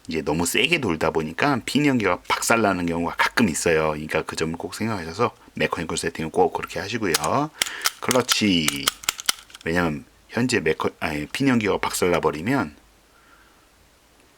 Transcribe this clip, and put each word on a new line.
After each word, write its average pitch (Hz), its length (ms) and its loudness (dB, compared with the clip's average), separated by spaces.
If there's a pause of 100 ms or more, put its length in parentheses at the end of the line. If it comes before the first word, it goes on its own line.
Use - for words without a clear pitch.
이제 78 160 -2
너무 156 240 0
세게 147 340 0
돌다 80 300 0
보니까 104 520 0
피니언 139 360 2
기어가 90 280 0
박살나는 98 600 2
경우가 85 300 -2
가끔 - 300 2
있어요. 78 440 2
그러니까 78 320 -2
그 - 120 -10
점을 82 220 -2
꼭 - 160 -10
생각하셔서 104 640 -2 (180)
메커니컬 80 420 -2
세팅을 80 360 -4
꼭 87 220 2
그렇게 - 260 -6
하시고요. 104 340 -2 (880)
클러치, 82 840 2 (760)
왜냐면 82 420 0 (240)
현재 120 300 0
메커-, 80 300 0 (100)
아니, 73 280 -4
피니언 131 320 0
기어가 95 180 0
박살나 87 420 0
버리면 80 560 -2 (1600)